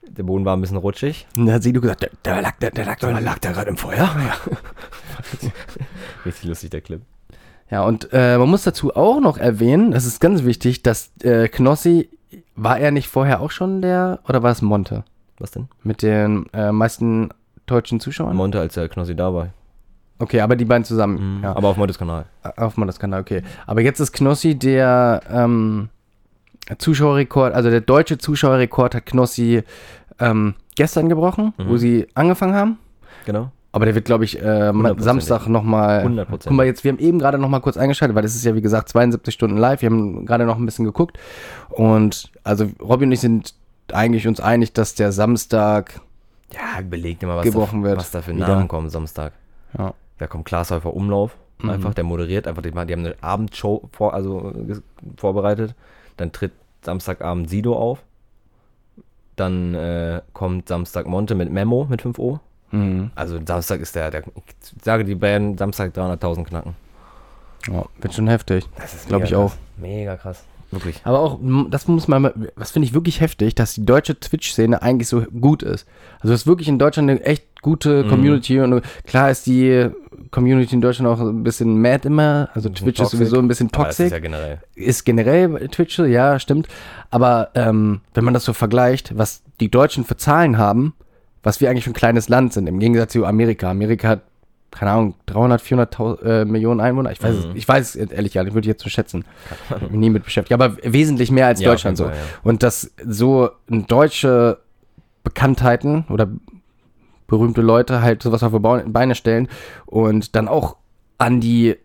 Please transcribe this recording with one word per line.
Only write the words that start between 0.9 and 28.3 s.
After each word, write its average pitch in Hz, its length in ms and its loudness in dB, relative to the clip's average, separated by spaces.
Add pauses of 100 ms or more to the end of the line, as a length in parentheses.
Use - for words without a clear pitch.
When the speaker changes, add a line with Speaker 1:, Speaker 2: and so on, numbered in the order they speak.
Speaker 2:
Und 120 100 2
da 113 80 4
hat 113 80 2
Sido 123 180 2
gesagt, 113 220 -2
der, - 80 -6 (140)
der 98 180 -2
lag, - 180 -6
der, 117 120 -4
der 107 120 -6
lag, 101 140 -8
der 117 220 -4
Speaker 1:
Lag 113 180 -6
der 90 140 -6
gerade 95 180 -6
im 87 60 -6
Feuer? - 220 -8
Speaker 2:
Ja. - 1500 -6
Speaker 1:
<laughs> - 800 -14
Richtig - 220 -10
lustig, 82 220 -10
der 78 100 -10
Clip. 82 200 -14 (720)
Speaker 2:
Ja, 101 140 -2
und, 110 280 -2
äh, 123 260 4
man 127 120 4
muss 196 140 2
dazu - 300 -2
auch 233 260 4
noch 190 180 2
erwähnen, 123 540 2
das 123 120 0
ist 120 160 -6
ganz 170 240 4
wichtig, 123 380 0
dass, - 280 0 (120)
äh, 113 260 4
Knossi, 156 600 2 (440)
war 113 240 0
er 147 120 2
nicht 143 180 -2
vorher 135 320 2
auch 151 100 -6
schon 190 300 -4
der, 180 480 -2
oder 123 140 0
war 120 80 4
es 117 100 0
Monte? 104 440 -2 (340)
Speaker 1:
Was - 140 -14
denn? - 160 -12 (140)
Speaker 2:
Mit 110 200 -4
den, 107 500 0
äh, 104 180 -2
meisten 113 600 -2 (340)
deutschen 117 340 -2
Zuschauern? 123 380 -6
Speaker 1:
Monte, 95 240 -2
als 82 140 -4
der 85 160 -6
Knossi 87 260 -8
da 90 160 -2
war. 85 160 -4 (680)
Speaker 2:
Okay, 120 240 0
aber 113 140 4
die 120 100 0
beiden 117 180 4
zusammen, 101 540 -2
Speaker 1:
Mhm. 98 60 -8
Speaker 2:
ja. 98 120 -4
Speaker 1:
Aber 101 120 2
auf 95 100 2
Montes 98 200 0
Kanal. 82 280 -8 (300)
Speaker 2:
Auf 113 200 -4
Montes 98 220 -4
Kanal, 98 240 -4
okay. 95 200 -4 (240)
Aber 107 140 0
jetzt 135 200 2
ist 143 120 -2
Knossi 143 460 2
der... 127 720 2
Ähm, 110 580 0 (920)
Zuschauerrekord, 143 760 2
also 120 160 4
der 117 100 4
deutsche 143 380 4
Zuschauerrekord 131 760 2